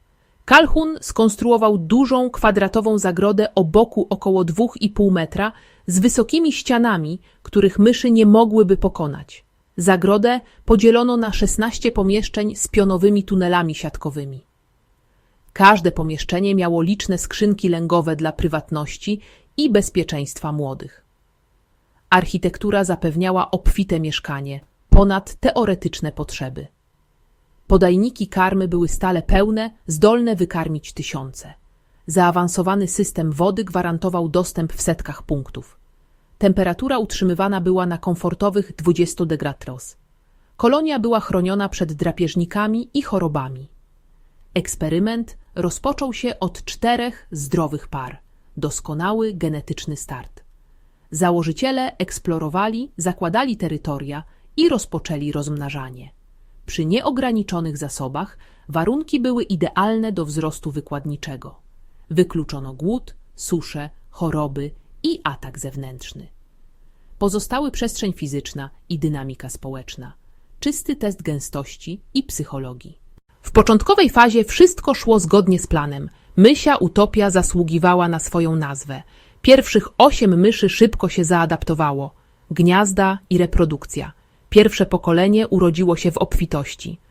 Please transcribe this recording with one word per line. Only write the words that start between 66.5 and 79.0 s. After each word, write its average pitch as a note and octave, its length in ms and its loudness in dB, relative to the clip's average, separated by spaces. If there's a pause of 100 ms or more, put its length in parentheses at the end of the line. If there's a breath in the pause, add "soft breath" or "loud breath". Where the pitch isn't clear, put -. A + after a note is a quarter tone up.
Pozostały G#3 520 -4
przestrzeń A3+ 420 -4
fizyczna C#3+ 580 -10 (180)
i E3+ 100 -6
dynamika C3+ 500 -6
społeczna. C3 640 -14 (480)
Czysty C#4+ 360 -4
test G3+ 260 -6
gęstości D3 800 -10 (140)
i C4+ 80 0
psychologii. C3+ 760 -12 (440)
W - 100 -14
początkowej A3+ 580 4
fazie A#3 340 4
wszystko E4 500 4
szło A3 260 2
zgodnie F3+ 380 4
z - 80 -10
planem. C#3+ 440 -4 (260 soft breath)
Mysia C#4 400 6
utopia G3+ 540 2
zasługiwała F3 800 2
na E3 100 -2
swoją D#3+ 380 -2
nazwę. C#3+ 460 -8 (400 soft breath)